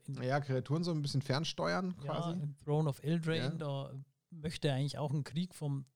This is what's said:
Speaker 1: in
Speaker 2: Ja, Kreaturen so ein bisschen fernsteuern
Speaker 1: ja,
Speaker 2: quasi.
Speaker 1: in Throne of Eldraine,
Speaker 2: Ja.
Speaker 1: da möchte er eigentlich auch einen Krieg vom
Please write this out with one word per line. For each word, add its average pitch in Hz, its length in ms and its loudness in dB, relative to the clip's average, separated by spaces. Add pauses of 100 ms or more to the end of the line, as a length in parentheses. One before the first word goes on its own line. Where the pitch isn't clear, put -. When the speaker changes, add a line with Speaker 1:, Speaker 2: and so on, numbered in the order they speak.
Speaker 1:
in 135 180 -6
Speaker 2:
Ja, 135 180 2
Kreaturen 135 440 0
so 175 60 0
ein 156 100 2
bisschen 143 220 2
fernsteuern 170 720 0 (100)
Speaker 1:
ja, 151 80 -2
Speaker 2:
quasi. 165 200 0 (100)
Speaker 1:
in 147 160 -4
Throne 151 300 2
of - 140 -2
Eldraine, 160 420 2
Speaker 2:
Ja. - 60 2
Speaker 1:
da 139 440 -4 (360)
möchte 160 380 -2
er 135 60 4
eigentlich 139 240 0
auch 143 120 0
einen 143 140 0
Krieg 175 300 -4
vom 139 420 -4